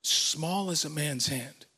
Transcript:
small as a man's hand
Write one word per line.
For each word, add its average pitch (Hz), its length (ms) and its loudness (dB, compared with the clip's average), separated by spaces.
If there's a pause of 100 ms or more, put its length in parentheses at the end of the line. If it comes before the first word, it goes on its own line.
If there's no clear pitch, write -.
small 180 680 2
as 160 140 2
a 151 60 -4
man's 147 360 0
hand 131 400 -6 (120)